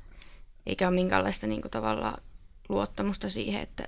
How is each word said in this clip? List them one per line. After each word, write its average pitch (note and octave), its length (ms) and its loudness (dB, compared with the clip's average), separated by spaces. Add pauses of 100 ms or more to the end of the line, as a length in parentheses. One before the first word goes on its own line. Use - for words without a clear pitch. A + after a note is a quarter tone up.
(640)
Eikä F#3+ 220 4
ole F3+ 80 6
minkäänlaista, F#3 520 4
niinku, G#2+ 220 -2
tavallaan A2 520 0 (480)
luottamusta G3+ 600 0
siihen, G#3 320 -2
että - 260 -6